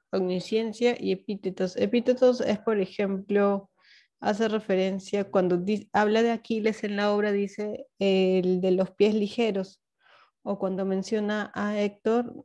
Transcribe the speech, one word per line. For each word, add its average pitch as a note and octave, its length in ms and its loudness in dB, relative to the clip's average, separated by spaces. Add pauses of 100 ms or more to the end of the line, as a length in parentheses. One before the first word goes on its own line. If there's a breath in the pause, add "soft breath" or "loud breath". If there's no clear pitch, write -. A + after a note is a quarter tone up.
(120)
omnisciencia G#3+ 880 -2
y F#3+ 140 -2
epítetos. F#3+ 640 -4
Epítetos A#3+ 640 2
es, G#3 180 0
por A3 200 -2
ejemplo, G3 920 0 (500 soft breath)
hace G#3+ 280 0
referencia G3 840 -2
cuando F#3 260 2
di-, G3+ 360 -2
habla G#3+ 300 2
de A#3 80 2
Aquiles A3 540 -2
en G#3 120 -4
la G#3 160 0
obra, G#3 200 0
dice, G3+ 540 -4 (120)
"El F#3 640 4
de F#3 100 2
los F#3 220 2
pies G#3 220 4
ligeros". G#3 680 -2 (600 soft breath)
O G3+ 180 -6
cuando F#3+ 240 -2
menciona G#3 720 -2
a G#3 260 -2
Héctor, A3 520 -2 (120)